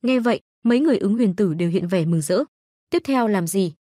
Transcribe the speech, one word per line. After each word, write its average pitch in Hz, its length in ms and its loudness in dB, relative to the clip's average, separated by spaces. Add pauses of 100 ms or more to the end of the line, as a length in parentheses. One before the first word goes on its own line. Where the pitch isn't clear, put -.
Nghe 254 160 2
vậy, 233 200 0 (240)
mấy 240 160 4
người 285 180 2
ứng 196 160 0
huyền 226 220 0
tử 185 180 0
đều 170 160 -2
hiện 175 180 -2
vẻ 175 180 0
mừng 165 160 0
rỡ. 185 220 -2 (460)
"Tiếp 339 160 -2
theo 254 220 0
làm 190 200 0
gì?" 180 260 -2 (140)